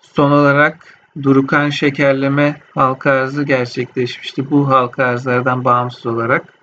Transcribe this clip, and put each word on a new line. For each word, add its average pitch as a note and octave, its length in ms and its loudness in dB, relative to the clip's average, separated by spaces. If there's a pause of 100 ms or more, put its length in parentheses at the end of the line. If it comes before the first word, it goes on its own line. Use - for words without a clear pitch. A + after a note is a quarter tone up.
Son C#3+ 300 0
olarak D3 680 2 (240)
Durukan C#3 460 2
Şekerleme C#3+ 920 0 (140)
halka C3 360 0
arzı C3+ 320 -2
gerçekleşmişti. B2+ 1080 -4
Bu C#3+ 180 2
halka B2+ 360 2
arzlardan B2 600 -2
bağımsız B2 400 -2
olarak. A#2 580 -2